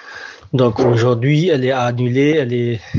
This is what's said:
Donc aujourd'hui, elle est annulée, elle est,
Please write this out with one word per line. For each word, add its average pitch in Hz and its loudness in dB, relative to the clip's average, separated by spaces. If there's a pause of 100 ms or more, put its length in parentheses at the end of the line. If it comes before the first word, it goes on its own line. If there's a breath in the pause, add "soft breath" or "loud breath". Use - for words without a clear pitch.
(540 loud breath)
Donc 123 2
aujourd'hui, 123 2
elle 143 0
est 127 0
annulée, 123 0
elle 135 0
est, 120 -2 (180 loud breath)